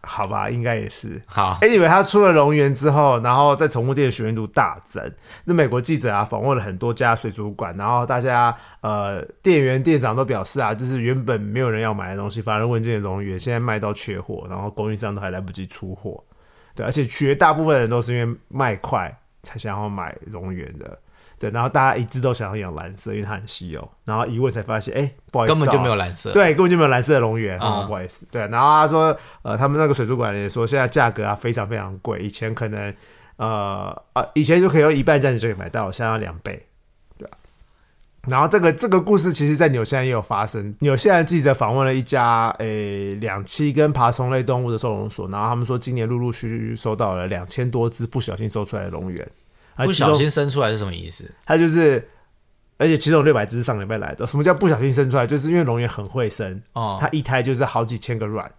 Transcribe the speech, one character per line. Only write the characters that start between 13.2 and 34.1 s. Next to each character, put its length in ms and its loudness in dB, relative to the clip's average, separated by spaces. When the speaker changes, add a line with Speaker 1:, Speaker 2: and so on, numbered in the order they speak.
Speaker 1:
螈， 160 -6
现 140 -6
在 80 -2
卖 180 -2
到 140 -4
缺 260 -8
货， 300 -10
然 120 -10
后 100 -6
供 200 -6
应 60 -6
商 180 -6
都 60 -6
还 100 -6
来 80 -8
不 140 -10
及 140 -10
出 280 -12
货。 300 -14
对， 120 -6
而 40 -2
且 140 0
绝 300 0
大 180 4
部 140 0
分 120 4
人 120 2
都 100 0
是 160 -4
因 100 -2
为 120 -6
麦 280 -2
块 380 -6
才 160 -18
想 200 -8
要 80 -6
买 300 -8
蝾 180 -10
螈 280 -12
的。 200 -16
对， 140 -6
然 120 -2
后 80 0
大 200 4
家 60 0
一 80 -2
致 160 -8
都 140 0
想 160 -6
要 60 -8
养 180 -8
蓝 200 -12
色， 200 -12
因 40 -6
为 60 -6
它 80 -8
很 160 -10
稀 220 -10
有。 200 -12
然 100 -6
后 120 -2
一 120 -6
问 140 0
才 100 -6
发 160 -4
现， 160 -8
哎， 160 -2
不 60 0
好 80 2
意 20 2
思 40 4
哦。 20 4
Speaker 2:
根 100 2
本 100 4
就 60 4
没 80 0
有 80 2
蓝 180 -4
色。 180 -8
Speaker 1:
对， 220 6
根 40 2
本 120 6
就 60 6
没 60 6
有 80 6
蓝 120 4
色 160 4
的 80 4
蝾 120 0
螈， 180 -4
Speaker 2:
嗯。 40 -8
Speaker 1:
哦， 280 0
不 60 -4
好 80 -6
意 40 -10
思。 240 -18
对， 180 -6
然 120 0
后 80 6
他 180 6
说， 320 2
呃， 160 -6
他 100 0
们 140 2
那 60 4
个 80 4
水 100 0
族 140 -2
馆 180 -2
也 100 -4
说， 200 -2
现 120 0
在 80 2
价 240 2
格 140 -6
啊 100 -2
非 160 -4
常 160 -4
非 80 -8
常 260 -10
贵， 200 -6
以 80 -6
前 260 -6
可 140 -6
能， 260 -8
呃， 680 -4